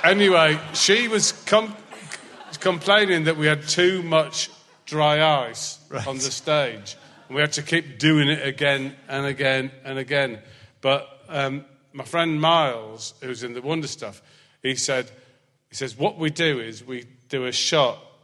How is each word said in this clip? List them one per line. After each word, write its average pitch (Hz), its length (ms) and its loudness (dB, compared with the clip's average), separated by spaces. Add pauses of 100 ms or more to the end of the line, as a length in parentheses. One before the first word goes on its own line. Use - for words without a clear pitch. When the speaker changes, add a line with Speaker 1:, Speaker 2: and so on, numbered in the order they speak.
Speaker 1:
Anyway, 175 540 6 (160)
she 226 340 2
was 208 240 0 (140)
com-, 214 280 2 (840)
complaining 185 640 2
that 160 120 2
we 151 100 0
had 151 220 2
too 180 340 2
much 160 480 0 (360)
dry 151 640 2
ice - 300 -12 (100)
Speaker 2:
Right. 135 180 -6
Speaker 1:
on 135 100 -6
the 131 140 -4
stage. 123 680 -4 (320)
And 131 80 -8
we 147 60 0
had 147 120 0
to 147 80 -6
keep 147 360 -4
doing 151 300 4
it 143 180 0
again 139 480 -2 (140)
and 139 180 -4
again 135 440 0 (140)
and 135 140 -6
again. 131 420 -2 (400)
But, 135 280 0 (200)
um, 139 360 -4 (280)
my 135 120 -14
friend 165 360 0
Miles, 123 840 0
who's 123 200 -10
in 120 120 -10
the 123 80 -10
Wonder 151 260 -4
Stuff, - 340 -14 (400)
he 131 140 -2
said, 131 340 -2 (580)
he - 80 -20
says, 120 200 -8
"What 202 220 0
we 156 120 0
do 156 300 0
is 113 240 -12
we 123 200 -12 (240)
do 127 180 -4
a 123 60 -4
shot 131 460 2 (260)